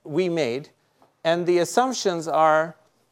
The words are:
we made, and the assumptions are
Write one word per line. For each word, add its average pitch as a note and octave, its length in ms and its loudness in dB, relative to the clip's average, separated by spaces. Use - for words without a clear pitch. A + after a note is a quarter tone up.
we E3 240 -2
made, D3 400 -2
and E3+ 200 0
the F3 140 2
assumptions F3 720 -2
are D#3 480 2